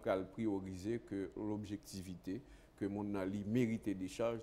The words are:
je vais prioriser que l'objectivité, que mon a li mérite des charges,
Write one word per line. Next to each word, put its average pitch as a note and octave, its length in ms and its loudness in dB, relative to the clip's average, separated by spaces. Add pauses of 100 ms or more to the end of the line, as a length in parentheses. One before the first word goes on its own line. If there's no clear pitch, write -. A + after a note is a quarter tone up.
je A2+ 60 2
vais F#2+ 140 4
prioriser G2 720 0
que G2 360 -4
l'objectivité, G2 1080 -4 (320)
que G#2+ 100 0
mon G2+ 300 0
a F#2+ 100 2
li G2+ 200 0
mérite A2+ 440 4
des F#2 180 0
charges, A#2 360 0